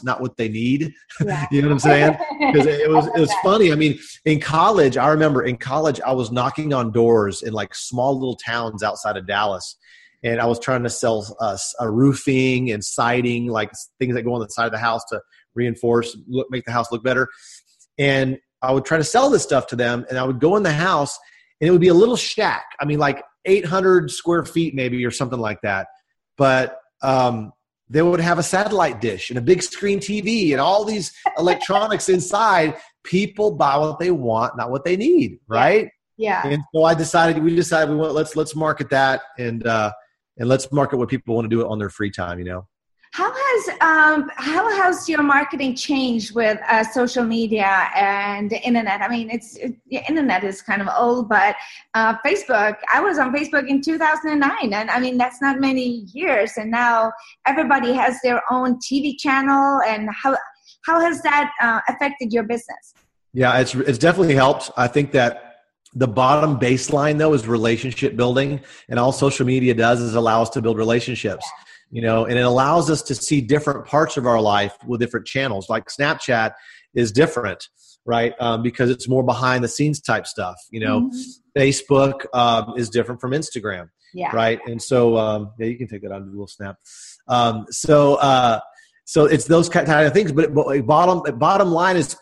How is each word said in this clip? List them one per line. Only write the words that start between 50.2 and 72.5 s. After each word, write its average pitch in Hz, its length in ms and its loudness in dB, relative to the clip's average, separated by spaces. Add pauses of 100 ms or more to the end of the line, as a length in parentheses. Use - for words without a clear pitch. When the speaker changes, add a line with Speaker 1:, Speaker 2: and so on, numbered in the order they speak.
Speaker 2:
is 190 160 -8
kind 208 200 -4
of 196 60 -6 (100)
old, 240 300 0
but, 208 300 2 (360)
uh, 226 320 0
Facebook, 214 520 0 (160)
I 277 80 4
was 349 180 0
on 254 140 0
Facebook 285 340 -2
in 277 140 0
two 320 160 -2
thousand 311 340 -2
and 294 80 0
nine, 277 340 -2
and, 214 160 -4
I 240 120 0
mean, 254 160 -2
that's 247 240 -2
not 269 180 0
many 254 540 -2
years, 247 420 0
and 220 160 -6
now 233 400 2 (340)
everybody 269 460 2
has 254 320 0
their 247 260 0
own 254 300 0
T 269 220 -4
V 285 160 -4
channel, 277 680 2
and 214 240 -2
how, 269 280 -2 (480)
how 330 160 2
has 339 220 0
that, 294 280 0 (100)
uh, 226 280 0
affected 262 420 -4
your 233 120 0
business? - 500 -10 (400)
Speaker 1:
Yeah, 123 260 4
it's, 127 160 0
it's 127 220 0
definitely 170 380 4
helped. 135 420 2
I 123 100 2
think 143 240 0
that - 460 0 (360)
the 127 140 0
bottom 135 500 2
baseline, 139 600 0
though, 156 160 4
is 120 120 0
relationship 117 720 -2
building, 131 460 0 (260)
and 120 100 -2
all 123 140 4
social 135 340 0
media 127 280 2
does 117 260 2
is 117 160 -2
allow 113 280 2
us 113 80 -4
to 123 100 -4
build 110 160 0
relationships. 113 680 -2
Speaker 2:
Yeah. - 180 -16 (300)
Speaker 1:
You 117 80 -6
know, 113 220 2
and 120 160 0
it 123 40 2
allows 139 460 2